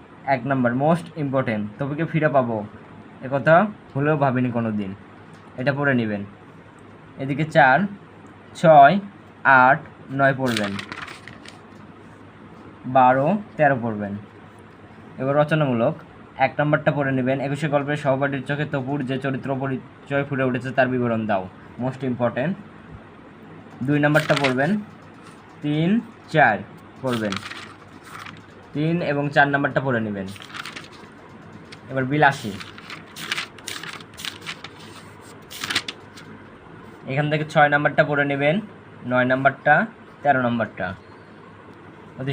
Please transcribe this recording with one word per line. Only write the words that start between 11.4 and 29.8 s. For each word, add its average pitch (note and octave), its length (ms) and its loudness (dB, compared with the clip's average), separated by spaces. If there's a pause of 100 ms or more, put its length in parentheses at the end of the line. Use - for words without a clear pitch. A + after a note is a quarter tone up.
বারো, C3 300 6 (300)
তেরো C#3+ 260 4
পড়বেন। G#2 300 -4 (1080)
এবার C3+ 200 0
রচনামূলক D3+ 540 2 (520)
এক B2+ 140 0
নম্বরটা D3+ 360 0
পড়ে C3+ 220 -2
নেবেন। C3 180 0 (100)
একুশে C#3+ 280 -4
গল্পের D3 300 0
সহপাঠীর C#3 440 0
চোখে D3 240 -2
তপুর C#3 260 -4 (100)
যে C3+ 160 -2
চরিত্র C3+ 260 -4 (120)
পরিচয় C#3 640 -4
ফুটে C3+ 200 -2
উঠেছে B2+ 280 -4
তার C3 160 4
বিবরণ A#2+ 380 0
দাও, F#2+ 140 0 (380)
most B2+ 180 -6 (100)
important। B2 420 -2 (1300)
দুই D3 180 2
নম্বরটা D3+ 380 4
পড়বেন, C3+ 280 0 (920)
তিন, D3+ 280 0 (440)
চার B2 220 6 (460)
পড়বেন। A2 320 -2 (1400)
তিন D#3 200 0 (160)
এবং C#3+ 140 -2 (100)
চার C#3+ 200 6
নম্বরটা C#3+ 320 0